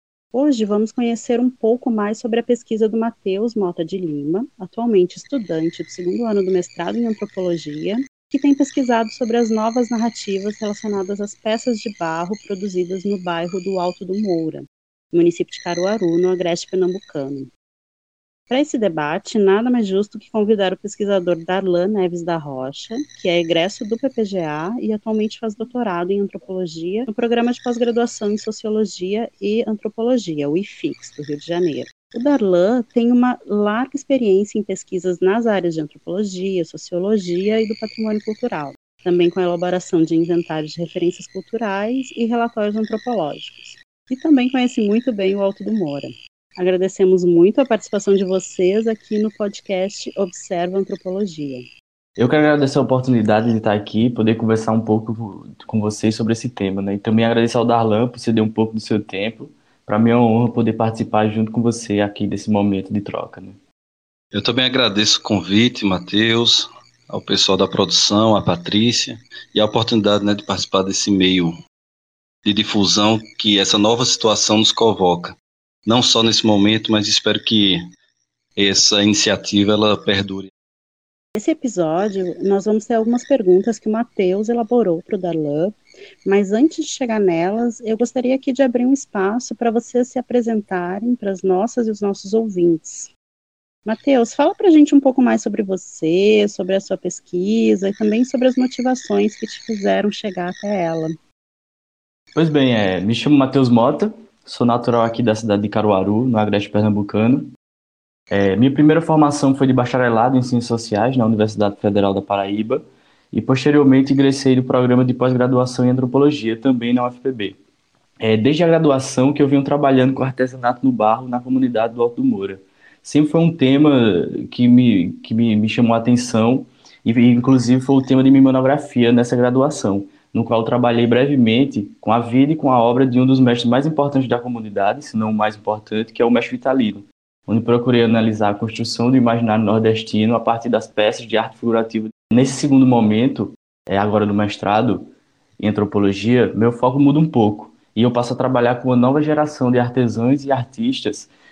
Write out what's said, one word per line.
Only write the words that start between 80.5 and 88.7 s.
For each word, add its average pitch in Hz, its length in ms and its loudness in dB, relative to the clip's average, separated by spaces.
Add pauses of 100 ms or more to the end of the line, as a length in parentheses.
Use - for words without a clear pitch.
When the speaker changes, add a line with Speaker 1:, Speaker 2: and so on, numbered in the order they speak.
Speaker 1:
Nesse 262 140 -2
episódio, 185 920 -2
nós 196 220 0
vamos 214 200 0
ter 240 100 -2
algumas 233 300 0
perguntas 202 540 2
que - 80 -8
o 214 40 0
Matheus 214 580 -2
elaborou 226 520 0
pro - 160 -6
Darlan, 165 540 -2 (540)
mas 196 260 2
antes 294 320 2
de - 80 -8
chegar 226 300 -4
nelas, 196 580 0
eu 220 180 -4
gostaria 247 380 -2
aqui 269 160 -4
de 254 100 -2
abrir 247 240 0